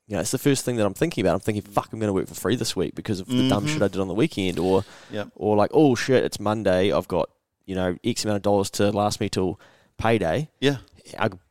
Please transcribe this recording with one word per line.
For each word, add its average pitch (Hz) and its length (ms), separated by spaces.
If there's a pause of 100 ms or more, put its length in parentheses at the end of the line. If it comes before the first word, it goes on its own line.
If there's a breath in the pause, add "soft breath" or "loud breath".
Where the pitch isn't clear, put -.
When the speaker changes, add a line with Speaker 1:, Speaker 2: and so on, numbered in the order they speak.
Speaker 1:
you 104 100
know, 82 40
it's 104 100
the 131 80
first 135 260
thing 123 120
that 104 100
I'm 98 80
thinking - 300
about. 87 100
I'm 95 60
thinking, 104 220
"Fuck, - 300
I'm 110 60
gonna 104 160
work 90 140
for - 60
free 101 220
this - 180
week 87 200
because 95 260
of 92 80
the 127 200
dumb 101 160
Speaker 2:
Mm-hmm. 151 100
Speaker 1:
shit 151 80
I 101 60
did 95 120
on 95 80
the 87 60
weekend," 95 440
or, 95 260 (260 loud breath)
Speaker 2:
Yep. 107 260
Speaker 1:
or 104 200
like, 104 180
"Oh 143 200
shit, 120 300
it's - 160
Monday. 101 520
I've 85 160
got, 87 200 (380)
you 95 80
know, 92 280
X - 220
amount 107 120
of 98 60
dollars 101 280
to 101 200
last 104 300
me 104 80
till 92 320 (380 soft breath)
payday." 117 500 (120)
Speaker 2:
Yeah. 135 180 (400)
Speaker 1:
I'm 101 200 (120)